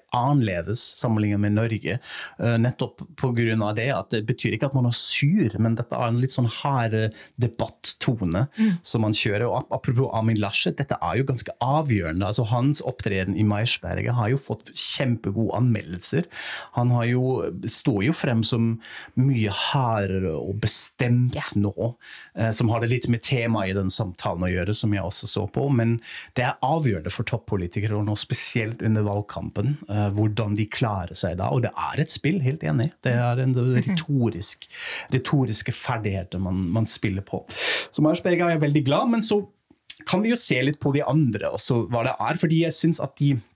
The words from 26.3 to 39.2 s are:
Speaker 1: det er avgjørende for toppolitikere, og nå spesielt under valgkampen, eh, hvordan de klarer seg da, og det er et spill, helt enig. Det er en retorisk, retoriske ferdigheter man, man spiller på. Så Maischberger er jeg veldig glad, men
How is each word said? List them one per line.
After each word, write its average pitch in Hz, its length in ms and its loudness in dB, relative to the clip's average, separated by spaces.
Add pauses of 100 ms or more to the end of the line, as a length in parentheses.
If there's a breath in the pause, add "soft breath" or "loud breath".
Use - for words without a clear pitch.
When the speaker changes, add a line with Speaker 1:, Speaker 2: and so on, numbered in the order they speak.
Speaker 1:
det 123 100 0
er 131 180 -2
avgjørende 127 500 0
for 120 120 -6
toppolitikere, 104 760 -4
og 104 80 -2
nå 107 100 -2
spesielt - 640 -2
under 107 200 2
valgkampen, 104 760 -2 (100)
eh, 104 220 0
hvordan 104 460 0
de 107 100 0
klarer 101 500 -4
seg 87 220 -2
da, 101 120 -2
og 135 120 2
det 113 140 -2
er 80 240 -4
et 165 100 0
spill, 175 300 0
helt 135 220 0
enig. 156 300 0 (100)
Det 131 100 0
er 120 260 2
en 131 160 2
retorisk, 127 1120 0 (440 loud breath)
retoriske 117 640 0
ferdigheter 98 680 -4
man, 92 140 -2 (160)
man 110 160 2
spiller 98 360 -2
på. - 220 -8 (460 loud breath)
Så - 120 -2
Maischberger 170 440 2
er 165 120 0
jeg - 20 -2
veldig 147 240 2
glad, 165 260 2
men 233 100 2